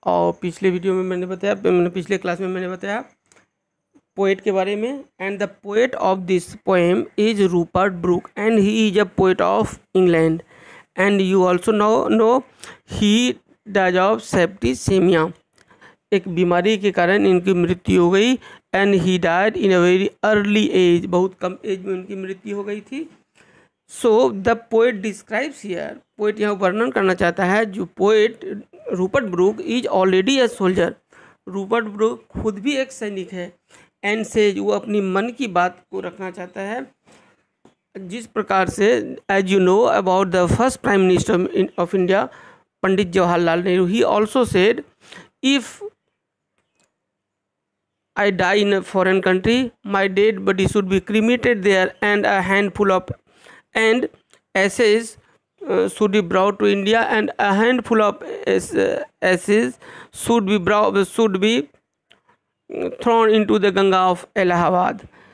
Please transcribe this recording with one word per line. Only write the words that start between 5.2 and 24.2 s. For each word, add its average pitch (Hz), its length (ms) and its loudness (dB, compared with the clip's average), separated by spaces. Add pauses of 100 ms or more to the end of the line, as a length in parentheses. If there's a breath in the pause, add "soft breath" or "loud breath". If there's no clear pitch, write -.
And 196 200 -6
the 196 60 -6 (180)
poet 226 360 0
of 190 140 0 (140)
this 180 260 -2 (120)
poem 180 340 2 (160)
is 208 360 2
Rupert 180 380 0 (100)
Brooke 180 360 -2
and 220 200 2
he 214 340 2
is 175 40 0
a 208 140 2 (100)
poet 185 200 4
of 196 260 2 (300)
England। 165 420 4 (640 loud breath)
And 202 200 2
you 185 320 2
also 180 200 0
know, 214 400 2
know 226 300 2 (560 loud breath)
he 220 360 2 (380)
died 185 240 2
of 208 380 0
septicemia। 185 1000 0 (800 soft breath)
एक 196 160 -2
बीमारी 180 500 0
के 196 120 0
कारण 185 360 2
इनकी 185 260 2
मृत्यु 180 500 2
हो 175 80 4
गई। 214 240 2 (400 loud breath)
And 196 200 2
he 185 240 2
died 180 380 0
in 247 120 0
a 180 180 4
very 185 220 2 (160)
early 214 460 2
age, 175 360 2
बहुत 185 340 -2
कम 185 240 -6
एज 190 200 -8
में 196 100 -6
उनकी 185 220 -12
मृत्यु 190 400 -10
हो 202 80 -8
गई 208 160 -8
थी। 269 300 -12 (920 soft breath)
So 240 280 2